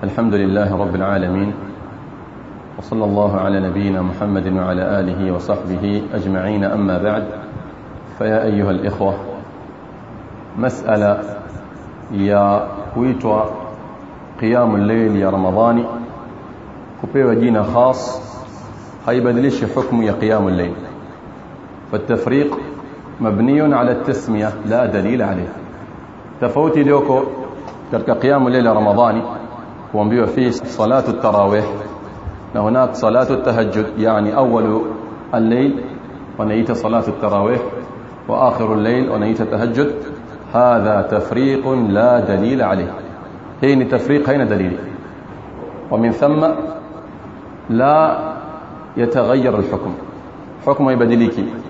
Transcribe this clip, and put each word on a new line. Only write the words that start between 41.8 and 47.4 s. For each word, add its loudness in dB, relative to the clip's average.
دليل 2
عليه. 0
Hii 6
ni 6
tafriq 2
haina 4
dalili. 0
ومن 4
ثم 4